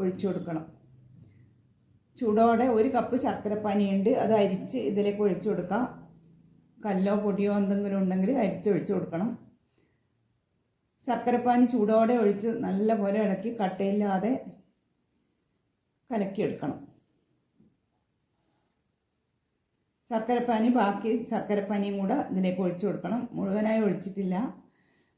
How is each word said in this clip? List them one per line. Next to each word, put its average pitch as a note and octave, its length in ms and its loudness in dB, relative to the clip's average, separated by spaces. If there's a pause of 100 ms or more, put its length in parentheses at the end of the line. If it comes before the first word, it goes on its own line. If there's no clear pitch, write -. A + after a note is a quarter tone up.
ഒഴിച്ചു F#3 280 -2
കൊടുക്കണം. E3+ 380 -6 (1500)
ചൂടോടെ A3+ 440 4
ഒരു A#3 300 4
കപ്പ് A#3+ 300 0
ശർക്കരപ്പാനി G#3 720 0
ഉണ്ട്, G3 160 2
അത് G#3 220 2 (100)
അരിച്ച് F#3+ 360 -2 (120)
ഇതിലേക്ക് G3+ 360 0
ഒഴിച്ചു F#3 240 0
കൊടുക്കാം. F#3 340 -2 (1000)
കല്ലോ G3 400 2
പൊടിയോ G3+ 360 0
എന്തെങ്കിലും G3+ 420 0
ഉണ്ടെങ്കിൽ F#3+ 420 0
അരിച്ച് F#3 260 -2
ഒഴിച്ചു F#3 240 0
കൊടുക്കണം. F3+ 440 -4 (1700)
ശർക്കരപ്പാനി A#3+ 600 2
ചൂടോടെ A3+ 560 4
ഒഴിച്ച് G3+ 260 2
നല്ലപോലെ G3+ 760 0
ഇളക്കി G#3+ 360 -2
കട്ടയില്ലാതെ G3 720 0 (1800)
കലക്കിയെടുക്കണം. G3 760 -4 (3250)
ശർക്കരപ്പാനി, A#3 580 0
ബാക്കി G#3+ 640 2
ശർക്കരപ്പാനിയും G3+ 680 -2
കൂടെ F#3+ 160 0
ഇതിലേക്ക് F#3+ 460 -2
ഒഴിച്ചു F3+ 260 -2
കൊടുക്കണം. G3 460 -4
മുഴുവനായി G#3+ 480 0
ഒഴിച്ചിട്ടില്ല. F#3+ 880 -4 (500)